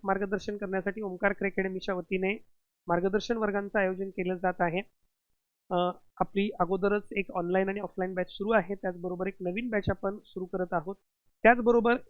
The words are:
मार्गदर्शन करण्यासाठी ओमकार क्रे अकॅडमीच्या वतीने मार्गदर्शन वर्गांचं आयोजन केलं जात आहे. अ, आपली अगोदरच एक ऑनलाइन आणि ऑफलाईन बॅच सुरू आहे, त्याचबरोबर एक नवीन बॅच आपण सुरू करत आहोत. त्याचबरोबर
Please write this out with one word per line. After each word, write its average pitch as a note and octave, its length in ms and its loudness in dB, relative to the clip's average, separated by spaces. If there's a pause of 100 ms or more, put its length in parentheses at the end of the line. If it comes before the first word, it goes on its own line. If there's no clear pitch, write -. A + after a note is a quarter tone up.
मार्गदर्शन G3 540 -2
करण्यासाठी G3 440 -4
ओमकार G3 320 0
क्रे G3 140 -4
अकॅडमीच्या F#3+ 480 -4
वतीने F#3+ 420 -2 (500)
मार्गदर्शन F#3+ 500 2
वर्गांचं G3+ 420 0
आयोजन F#3+ 300 0
केलं F#3 260 -2
जात F3+ 240 0
आहे. F3 200 0 (880)
अ, F#3+ 60 -2 (420)
आपली G3 320 0 (100)
अगोदरच G3 560 0
एक G3 160 -4
ऑनलाइन F#3 380 0
आणि G3+ 100 -4
ऑफलाईन F#3 340 -4
बॅच F3+ 180 -4
सुरू G3+ 180 -6
आहे, G3+ 260 4
त्याचबरोबर F3+ 520 -4
एक G3 140 -6
नवीन F#3+ 280 -4
बॅच G#3+ 200 0
आपण G3 360 -2
सुरू F#3 200 -8
करत F3+ 260 -4
आहोत. F3+ 240 -2 (480)
त्याचबरोबर A#3 540 6 (120)